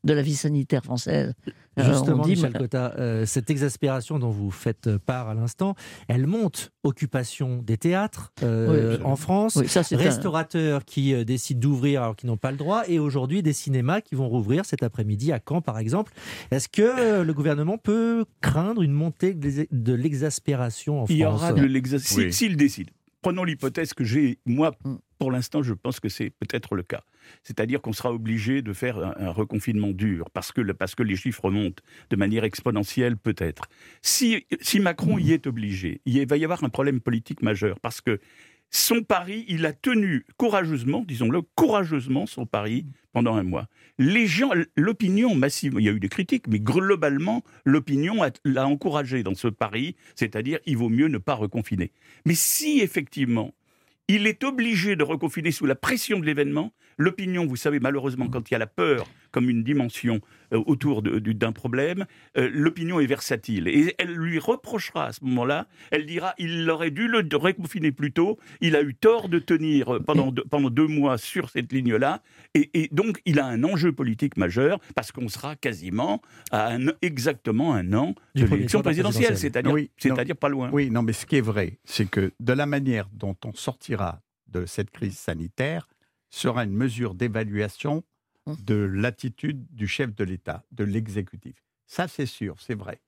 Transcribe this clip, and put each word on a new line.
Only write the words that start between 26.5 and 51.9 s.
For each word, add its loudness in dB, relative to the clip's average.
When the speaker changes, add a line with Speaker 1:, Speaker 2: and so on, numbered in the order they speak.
Speaker 3:
le -2
cas. -10
C'est-à-dire -2
qu'on -6
sera -4
obligé -2
de -6
faire -4
un, -4
un -4
reconfinement -2
dur, -2
parce -8
que -2
le, -2
parce -6
que 0
les 0
chiffres -2
montent -2
de 2
manière 2
exponentielle, 0
peut-être. -4
Si, 0
si 2
Macron 2
y 4
est 0
obligé, -4
il 2
va 2
y 0
avoir -2
un 0
problème 0
politique -4
majeur, 0
parce -8
que 0
son 2
pari, -2
il 0
a -2
tenu 0
courageusement, 0
disons-le, 0
courageusement 2
son -8
pari -2
pendant 2
un 0
mois. -2
Les 6
gens, 2
l'opinion 4
massive, 2
il 4
y 6
a 4
eu 0
des -2
critiques, -2
mais 2
globalement, 2
l'opinion 4
a, 2
l'a 2
encouragé 0
dans -2
ce 0
pari, -4
c'est-à-dire -2
il 0
vaut 0
mieux 4
ne -2
pas -2
reconfiner. -4